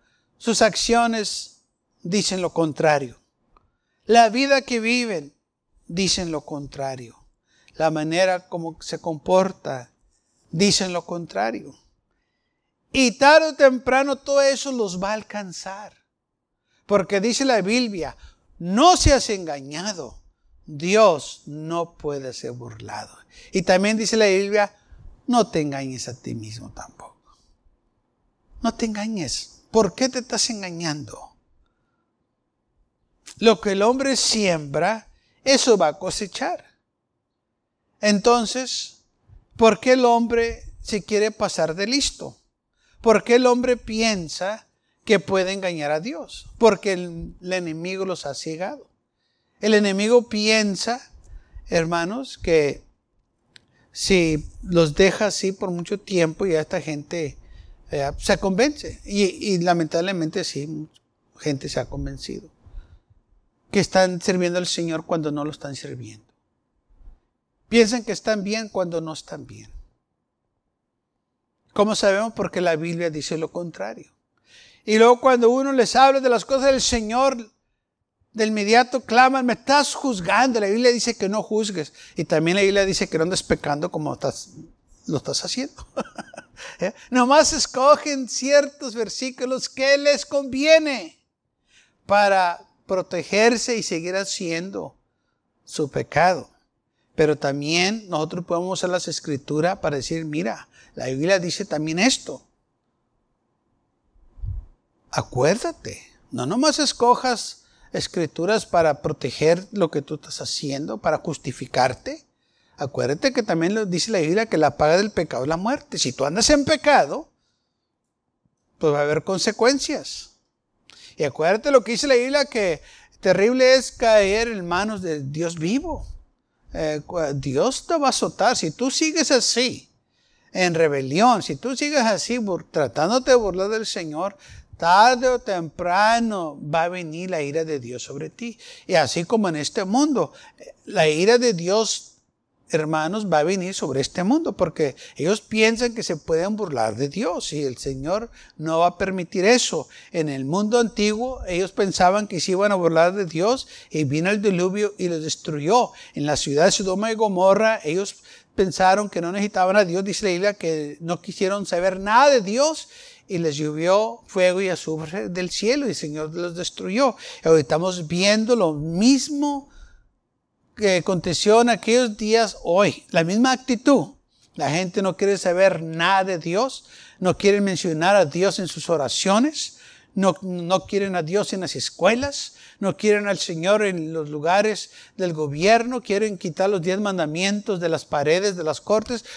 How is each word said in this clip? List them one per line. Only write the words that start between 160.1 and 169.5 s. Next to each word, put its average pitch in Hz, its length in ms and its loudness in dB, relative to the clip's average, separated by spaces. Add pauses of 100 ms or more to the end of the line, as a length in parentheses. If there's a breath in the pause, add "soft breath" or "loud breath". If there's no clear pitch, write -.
la 185 60 2
Biblia, 196 220 0
que 156 460 -4
no 170 200 -6
quisieron 196 460 -4
saber 185 340 0
nada 226 300 6
de 262 100 6
Dios, 262 480 -2 (380 loud breath)
y 190 120 -4
les 156 180 -2
llovió 175 680 0
fuego 180 340 2
y 196 80 0
azufre 160 600 -6
del 180 220 -6
cielo, 269 360 -2
y 220 40 -2
el 151 40 -6
Señor 156 400 -8
los 175 220 -8
destruyó. 190 600 -2 (280 loud breath)
Y - 40 2
hoy 160 120 6
estamos 170 460 -2
viendo 208 500 2
lo 170 180 2
mismo 269 920 0 (1080 soft breath)